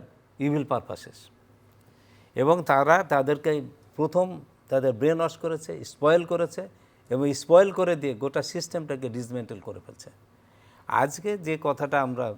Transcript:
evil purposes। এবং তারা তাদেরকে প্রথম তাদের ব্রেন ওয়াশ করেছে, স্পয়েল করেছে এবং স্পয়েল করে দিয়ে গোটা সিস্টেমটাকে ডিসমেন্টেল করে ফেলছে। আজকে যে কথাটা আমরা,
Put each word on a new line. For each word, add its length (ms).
evil 260
purposes। 500
এবং 280
তারা 400
তাদেরকে 580
প্রথম 460
তাদের 240
ব্রেন 240
ওয়াশ 200
করেছে, 460
স্পয়েল 420
করেছে 440
এবং 240
স্পয়েল 380
করে 240
দিয়ে 180
গোটা 280
সিস্টেমটাকে 680
ডিসমেন্টেল 500
করে 260
ফেলছে। 240
আজকে 500
যে 240
কথাটা 400
আমরা, 360